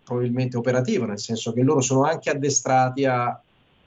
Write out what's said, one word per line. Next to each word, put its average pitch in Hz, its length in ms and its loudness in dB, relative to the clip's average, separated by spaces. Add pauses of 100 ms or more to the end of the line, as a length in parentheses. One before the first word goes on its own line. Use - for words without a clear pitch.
probabilmente 123 540 -2
operativo, 127 480 0
nel 104 120 -6
senso 113 360 -6
che 123 100 2
loro 143 180 4
sono 131 220 2
anche 160 260 -2
addestrati 135 760 0
a 123 360 -2 (460)